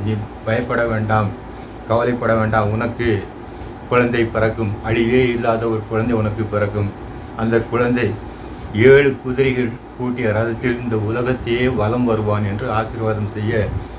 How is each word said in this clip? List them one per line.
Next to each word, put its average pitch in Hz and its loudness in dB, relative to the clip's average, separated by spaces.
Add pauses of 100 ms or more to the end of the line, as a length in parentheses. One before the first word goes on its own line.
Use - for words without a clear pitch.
நீ 107 0 (300)
பயப்பட 120 0
வேண்டாம், 107 2 (600)
கவலைப்பட 117 2
வேண்டாம், 107 2
உனக்கு 117 0 (640)
குழந்தை 120 4
பிறக்கும், 110 0 (120)
அழிவே 117 4
இல்லாத 117 0
ஒரு 110 -2
குழந்தை 113 0
உனக்கு 107 0
பிறக்கும். 104 0 (460)
அந்த 113 2
குழந்தை 120 0 (640)
ஏழு 135 8
குதிரைகள் 127 0 (280)
பூட்டிய 123 -2
ரதத்தில் 117 0
இந்த 113 -2
உலகத்தையே 120 0
வலம் 123 2
வருவான்" 107 2
என்று 104 -2
ஆசீர்வாதம் 110 -2
செய்ய, 107 0 (320)